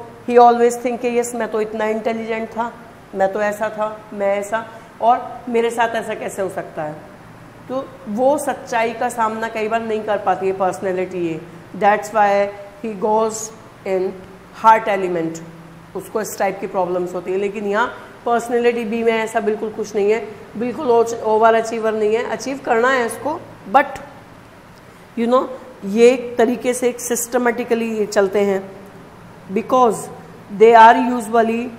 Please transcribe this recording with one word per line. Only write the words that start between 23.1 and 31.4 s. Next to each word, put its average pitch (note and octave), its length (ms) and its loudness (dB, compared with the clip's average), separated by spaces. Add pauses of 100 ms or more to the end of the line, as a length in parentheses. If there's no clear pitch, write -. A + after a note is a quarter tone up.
but, C#4 280 2 (1200)
you A#3 100 0
know, B3+ 180 2 (380)
ये A#3 260 6
एक - 260 -2
तरीके B3 360 2
से B3 160 0
एक A#3+ 100 -6
सिस्टमेटिकली A#3 1040 -2
चलते G3+ 340 2
हैं, G3 320 0 (840)
because A3+ 420 2 (600)
they A3+ 180 8
are B3 440 8
usually A3+ 480 0 (120)